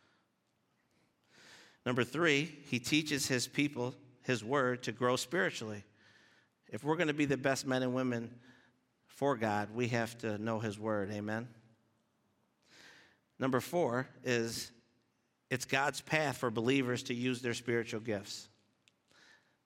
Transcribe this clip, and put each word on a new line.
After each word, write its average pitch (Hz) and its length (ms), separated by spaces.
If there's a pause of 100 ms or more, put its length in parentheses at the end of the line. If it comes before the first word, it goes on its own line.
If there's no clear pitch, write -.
(1900)
Number 123 180
three, 156 480 (160)
he 123 120
teaches 147 480
his 123 200
people 135 460 (300)
his 120 200
word 123 400
to 123 80
grow 123 260
spiritually. 120 680 (840)
If - 140
we're 151 120
gonna 160 180
be 147 120
the 139 120
best 131 280
men 131 180
and 127 100
women 120 400 (720)
for 139 280
God, 104 380
we 120 160
have 117 300
to 107 180
know 110 220
his 107 200
word, 104 320
amen? 107 360 (1900)
Number 131 200
four 131 480 (160)
is 117 480 (800)
it's 127 160
God's 139 360
path 151 360
for 123 120
believers 120 540
to 127 100
use 120 280
their 123 120
spiritual 117 460
gifts. 104 500 (1160)